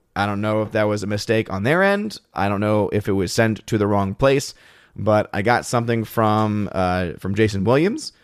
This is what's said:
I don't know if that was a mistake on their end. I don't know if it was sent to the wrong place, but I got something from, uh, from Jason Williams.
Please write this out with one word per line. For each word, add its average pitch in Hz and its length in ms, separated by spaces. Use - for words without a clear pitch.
I 101 100
don't 101 140
know 107 220
if 107 100
that 107 120
was 104 180
a 95 60
mistake 107 420
on 98 140
their 160 180
end. 202 380
I 98 140
don't 101 120
know 104 320
if 104 160
it 107 40
was 95 200
sent 110 340
to 113 120
the 101 80
wrong 98 280
place, 139 400
but 104 380
I 101 100
got 113 240
something 117 380
from, 107 680
uh, 90 420
from 95 200
Jason 104 300
Williams. 160 480